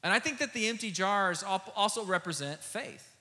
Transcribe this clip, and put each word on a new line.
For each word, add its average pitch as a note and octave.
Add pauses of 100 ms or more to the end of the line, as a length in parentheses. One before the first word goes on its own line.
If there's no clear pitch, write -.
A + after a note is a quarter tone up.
And E3+
I A3+
think D4
that C#4+
the A3
empty A3
jars F#3+
al-, F#3+
also G#3+
represent D#3+
faith. -